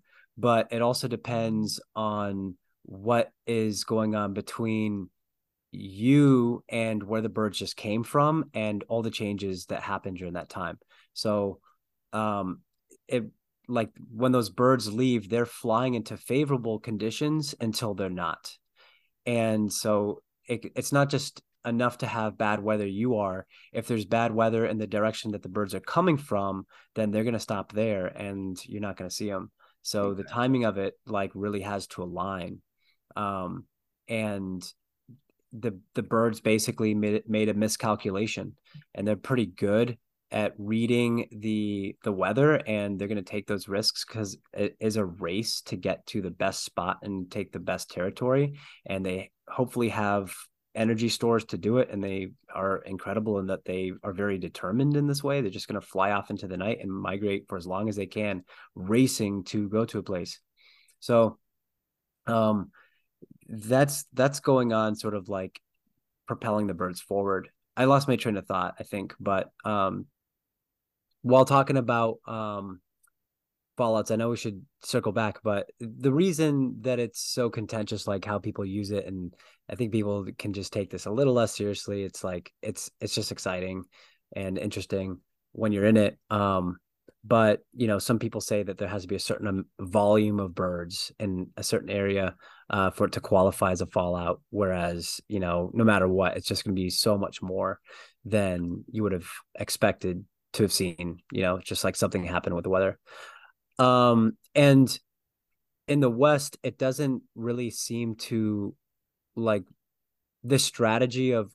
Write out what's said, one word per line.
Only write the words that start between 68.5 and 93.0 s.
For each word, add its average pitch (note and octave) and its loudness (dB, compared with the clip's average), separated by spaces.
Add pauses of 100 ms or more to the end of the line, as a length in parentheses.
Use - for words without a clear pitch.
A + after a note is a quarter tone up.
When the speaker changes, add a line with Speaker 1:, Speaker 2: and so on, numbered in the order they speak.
Speaker 1:
I - -8
think, G2 -8
but, G2 0 (120)
um, G2 0 (1160)
while B2+ 8
talking C#3 6
about, A#2 2
um, G#2 -8 (960)
fallouts, A2+ 2
I A2 2
know A#2 0
we A#2+ -2
should G2+ -8 (180)
circle A2+ -2
back, G#2+ -2
but G2+ -2 (100)
the B2 0
reason D3 2
that B2 0
it's A#2 -4
so A#2+ -2
contentious, G#2+ -6
like, G2 -2
how G#2 -4
people G#2 -6
use G2 -4
it, G2 -2
and F2+ -8 (340)
I - -10
think A2 -2
people G2+ -2 (120)
can G#2 -6
just F#2+ -6
take G2+ -2
this - -10
a G2+ -6
little B2+ 4
less A#2 2
seriously. G2+ -4
It's - -10
like, F2+ -6 (100)
it's, - -8 (100)
it's A2 -4
just - -2
exciting F#2 -4 (520)
and F#2+ -4
interesting F#2+ -4 (320)
when G#2+ 0
you're G2+ 4
in A2 8
it. G#2 4 (120)
Um, F#2+ 2 (460)
but, A2 6 (100)
you A#2+ 0
know, G#2 2
some A2+ 0
people A2 -4
say G#2 0
that F#2 -6
there G2+ -4
has F#2+ -6
to F2 -12
be G2 -2
a F#2 -6
certain, - -2
um, F#2+ 0 (140)
volume G#2 4
of F#2+ -4
birds F2+ -4
in F#2 -4
a - -8
certain - -2
area, G2 0 (340)
uh, F#2+ 2
for G#2 2